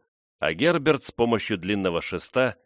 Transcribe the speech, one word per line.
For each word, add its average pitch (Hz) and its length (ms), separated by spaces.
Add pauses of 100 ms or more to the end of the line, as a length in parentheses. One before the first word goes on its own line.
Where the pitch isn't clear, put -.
(380)
а 80 160
Герберт 143 500
с - 80
помощью 117 460
длинного 92 420
шеста 120 640